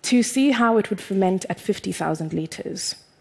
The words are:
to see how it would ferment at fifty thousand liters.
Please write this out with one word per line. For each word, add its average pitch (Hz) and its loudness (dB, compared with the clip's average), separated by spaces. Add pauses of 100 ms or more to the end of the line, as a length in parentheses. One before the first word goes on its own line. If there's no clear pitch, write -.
to 247 4
see 269 2
how 233 4
it 208 0
would 196 -4
ferment 190 0
at 175 -6
fifty 190 -4
thousand 160 -4
liters. - -6 (260)